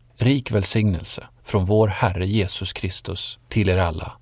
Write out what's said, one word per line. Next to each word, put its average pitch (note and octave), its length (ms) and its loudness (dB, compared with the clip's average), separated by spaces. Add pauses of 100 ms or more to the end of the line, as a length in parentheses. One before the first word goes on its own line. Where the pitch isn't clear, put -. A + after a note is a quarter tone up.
(160)
Rik B2+ 340 0
välsignelse G#2 720 0 (200)
från G2 200 0
vår G#2+ 240 4
Herre F#2 380 0
Jesus G2 460 -2
Kristus - 680 -6 (100)
till G2+ 200 0
er F2+ 80 4
alla. E2 460 -2